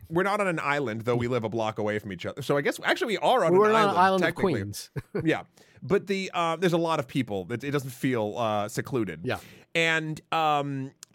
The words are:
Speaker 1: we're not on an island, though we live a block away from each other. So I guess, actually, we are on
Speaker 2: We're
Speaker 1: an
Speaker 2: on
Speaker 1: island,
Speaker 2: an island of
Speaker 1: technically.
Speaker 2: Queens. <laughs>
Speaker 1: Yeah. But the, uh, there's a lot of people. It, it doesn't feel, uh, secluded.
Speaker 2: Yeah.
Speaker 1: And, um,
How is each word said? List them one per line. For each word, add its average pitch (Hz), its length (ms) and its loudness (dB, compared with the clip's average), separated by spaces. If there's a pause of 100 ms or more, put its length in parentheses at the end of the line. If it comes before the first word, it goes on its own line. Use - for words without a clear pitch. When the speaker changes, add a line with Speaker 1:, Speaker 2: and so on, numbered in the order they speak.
Speaker 1:
we're 175 160 0
not 202 160 0
on 196 80 0
an 165 100 0
island, 139 440 -2
though 120 120 2
we 120 140 0
live 120 160 -2
a 110 40 -2
block 110 300 -2
away 107 220 -2
from 101 120 -10
each 92 140 -8
other. 98 160 -8
So 143 140 0
I 143 60 0
guess, 196 200 -4
actually, 247 320 0
we 180 40 0
are 214 260 4
on 170 120 6
Speaker 2:
We're 208 140 6
Speaker 1:
an 220 60 4
Speaker 2:
on 226 40 6
Speaker 1:
island, 202 120 4
Speaker 2:
an 175 100 -2
island 190 220 4
of - 20 4
Speaker 1:
technically. 170 280 0
Speaker 2:
Queens. 101 360 -6 (160)
<laughs> - 180 -6
Speaker 1:
Yeah. 135 180 0 (420)
But 190 240 0
the, 190 260 -2
uh, 165 220 0
there's 170 160 2
a 175 60 4
lot 165 200 0
of 139 80 -4
people. 101 420 -2
It, 113 140 -4
it 143 80 -6
doesn't 135 200 -2
feel, 117 480 0
uh, 107 280 0
secluded. 104 560 -4
Speaker 2:
Yeah. 113 160 -4 (340)
Speaker 1:
And, 160 480 0 (120)
um, 143 580 0 (240)